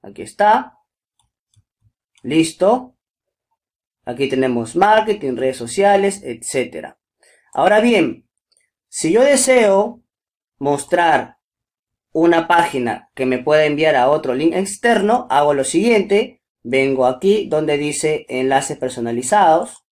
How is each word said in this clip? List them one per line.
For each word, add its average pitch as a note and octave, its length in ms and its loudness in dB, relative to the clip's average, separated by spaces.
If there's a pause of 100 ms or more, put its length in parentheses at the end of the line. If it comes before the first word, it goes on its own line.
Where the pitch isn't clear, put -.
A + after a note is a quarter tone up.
Aquí - 180 -18
está. A3 560 -2 (1400)
Listo. E3 760 0 (1080)
Aquí C3+ 240 -4
tenemos B2+ 460 -2
marketing, G#3 600 0
redes C3 220 -4
sociales, G3 680 0
etcétera. A#2+ 760 -8 (540)
Ahora G3 260 2
bien, G#3 500 0 (580)
si - 240 -6
yo A#3 120 4
deseo A#3 800 2 (560)
mostrar C#3+ 800 -2 (720)
una E3 360 2
página - 680 -4
que C3 100 -6
me B2+ 140 -2
pueda D3+ 260 2
enviar D3+ 300 0
a B2+ 160 4
otro C3+ 240 -2
link D#3+ 180 0
externo, G#3+ 760 0
hago D3 240 2
lo C3+ 80 -2
siguiente. G#3 800 0 (180)
Vengo C3 460 0
aquí G3 420 0
donde D3+ 300 -2
dice D3 500 -4
enlaces C3+ 480 -2
personalizados B2+ 1160 -2